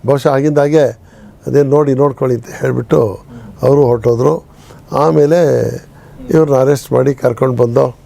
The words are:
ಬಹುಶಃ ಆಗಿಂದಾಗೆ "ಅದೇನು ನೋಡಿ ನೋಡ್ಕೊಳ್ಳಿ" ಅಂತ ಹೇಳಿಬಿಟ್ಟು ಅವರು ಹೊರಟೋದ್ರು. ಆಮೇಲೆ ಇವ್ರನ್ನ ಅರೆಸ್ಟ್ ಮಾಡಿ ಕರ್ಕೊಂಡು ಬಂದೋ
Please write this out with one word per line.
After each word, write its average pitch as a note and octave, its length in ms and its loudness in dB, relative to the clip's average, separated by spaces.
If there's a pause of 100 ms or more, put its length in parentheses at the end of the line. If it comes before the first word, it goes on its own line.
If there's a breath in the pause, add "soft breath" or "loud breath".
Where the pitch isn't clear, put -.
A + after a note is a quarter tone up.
ಬಹುಶಃ C#3 240 0
ಆಗಿಂದಾಗೆ D3 540 2 (640 loud breath)
"ಅದೇನು C#3 220 0
ನೋಡಿ C#3+ 240 2
ನೋಡ್ಕೊಳ್ಳಿ" C3 420 -2
ಅಂತ A#2 100 -10 (160)
ಹೇಳಿಬಿಟ್ಟು B2 580 -2 (420 loud breath)
ಅವರು C#3 240 2
ಹೊರಟೋದ್ರು. A#2+ 580 0 (480 loud breath)
ಆಮೇಲೆ D3 760 2 (680 loud breath)
ಇವ್ರನ್ನ D3+ 260 2
ಅರೆಸ್ಟ್ B2+ 320 0
ಮಾಡಿ C3 240 0
ಕರ್ಕೊಂಡು B2+ 480 -2
ಬಂದೋ B2 320 0 (100)